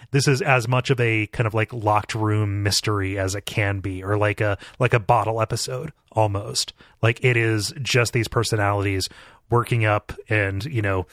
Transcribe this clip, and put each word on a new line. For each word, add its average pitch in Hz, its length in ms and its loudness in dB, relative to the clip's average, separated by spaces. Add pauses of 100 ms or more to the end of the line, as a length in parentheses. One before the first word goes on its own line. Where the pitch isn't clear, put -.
(120)
this 135 140 2
is 139 140 4
as 127 260 2
much 127 220 0
of 123 100 2
a 110 280 0
kind 117 200 -4
of, 104 60 -2
like, 110 220 -2
locked 104 400 0
room 107 480 0
mystery 101 560 -2
as 95 160 -2
it 104 100 -8
can 101 360 -2
be, 92 220 -6
or 101 140 0
like 104 240 0
a, 104 160 0 (220)
like 123 160 4
a 117 60 4
bottle 110 420 2
episode 127 500 -6 (200)
almost. 110 600 0 (300)
Like, 117 200 0
it 123 140 4
is 110 460 0
just 120 320 0
these 113 140 0
personalities 101 840 0 (400)
working 117 340 2
up 104 280 0 (160)
and, 98 380 0
you 135 140 -2
know, 95 320 -2